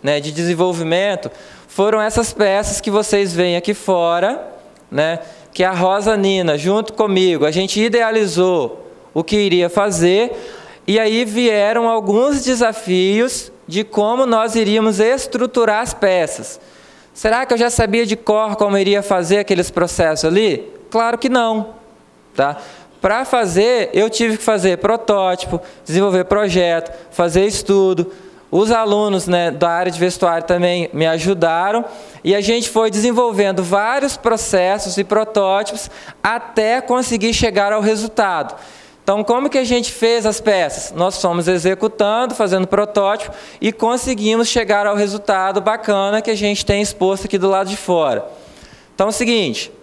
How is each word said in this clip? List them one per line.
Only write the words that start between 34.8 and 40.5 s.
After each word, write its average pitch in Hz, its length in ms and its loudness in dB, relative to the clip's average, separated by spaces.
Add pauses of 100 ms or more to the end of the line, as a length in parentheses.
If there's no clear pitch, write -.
e 202 60 -2
protótipos 208 840 -2 (340)
até 226 560 0
conseguir 240 540 -2
chegar 202 400 0
ao 214 80 0
resultado. 208 760 -2 (480)
Então, 208 200 0
como 254 260 0
que 285 80 0
a 262 60 2
gente 240 280 -2
fez 226 340 0
as 214 160 0
peças? 180 520 -2